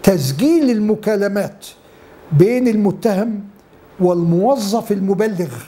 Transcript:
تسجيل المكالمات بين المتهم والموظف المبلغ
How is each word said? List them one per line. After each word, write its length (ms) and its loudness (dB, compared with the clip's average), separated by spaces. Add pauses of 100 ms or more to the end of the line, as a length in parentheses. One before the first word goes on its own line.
تسجيل 680 2
المكالمات 960 -2 (640)
بين 360 4
المتهم 720 0 (600)
والموظف 920 0
المبلغ 560 -2 (200)